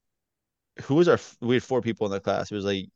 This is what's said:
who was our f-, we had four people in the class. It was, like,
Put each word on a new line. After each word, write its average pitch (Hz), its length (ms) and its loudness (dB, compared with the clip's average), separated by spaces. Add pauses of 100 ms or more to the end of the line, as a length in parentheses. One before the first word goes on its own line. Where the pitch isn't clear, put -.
(800)
who 135 140 -2
was 175 120 6
our 147 60 6
f-, - 280 -2
we 120 140 2
had 113 80 0
four 127 180 -2
people 110 260 -4
in 98 40 -8
the 98 80 -4
class. 98 320 -4
It 104 40 -6
was, 98 100 -6
like, 98 300 -4